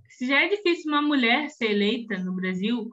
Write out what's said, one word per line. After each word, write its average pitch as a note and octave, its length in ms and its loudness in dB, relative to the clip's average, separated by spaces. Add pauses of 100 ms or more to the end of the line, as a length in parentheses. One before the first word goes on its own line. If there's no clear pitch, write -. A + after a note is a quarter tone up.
(100)
se - 160 -8
já C#4 160 2
é F4 60 0
difícil E4+ 440 0
uma D4 80 2
mulher C#4+ 500 2
ser A3 200 -2
eleita G#3 480 0
no F#3 160 -4
Brasil, F#3 580 -4